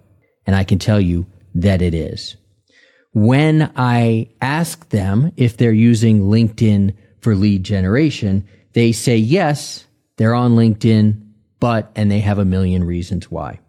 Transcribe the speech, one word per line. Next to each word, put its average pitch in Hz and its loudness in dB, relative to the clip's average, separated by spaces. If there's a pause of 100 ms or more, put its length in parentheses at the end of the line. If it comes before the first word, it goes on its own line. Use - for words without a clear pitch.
(480)
And 98 2
I 95 0
can 95 0
tell 104 0
you 87 -2 (260)
that 87 0
it 87 -2
is. - -8 (760)
When 143 2
I 117 0 (120)
ask 156 -6
them 104 -2
if 120 0
they're 117 2
using 110 4
LinkedIn 104 2 (260)
for 110 0
lead 98 0
generation, 101 -2 (260)
they 117 2
say, 117 0
yes, 147 -2 (300)
they're 113 0
on 120 2
LinkedIn, 110 2 (380)
but, 113 -2
and 104 0
they 104 0
have 101 -2
a 101 0
million 92 -2
reasons 87 -8
why. 76 -10